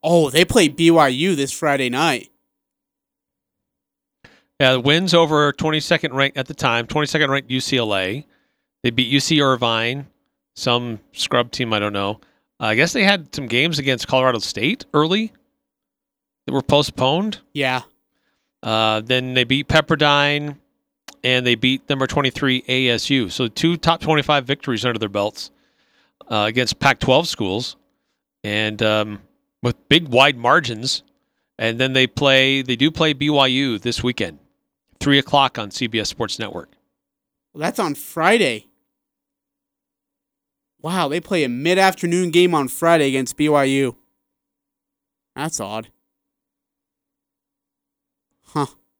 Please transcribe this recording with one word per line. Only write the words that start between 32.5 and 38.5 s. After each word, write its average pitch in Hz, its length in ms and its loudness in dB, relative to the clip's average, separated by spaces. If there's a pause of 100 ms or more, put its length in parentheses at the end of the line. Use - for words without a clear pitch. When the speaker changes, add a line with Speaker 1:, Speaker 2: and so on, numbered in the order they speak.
Speaker 2:
they 127 160 -4
do 139 140 2
play 156 240 0
B 147 160 -4
Y 139 160 4
U 131 320 0
this 120 240 -6
weekend, 101 360 -4 (600)
three 139 180 2
o'clock 135 400 0
on 104 120 -10
C - 160 -6
B 113 120 -4
S 104 120 -4
Sports - 280 -8
Network. 101 340 -12 (840)
Speaker 1:
Well, 147 80 -12
that's 170 160 -6
on 160 160 -4
Friday. 165 720 -2 (2250)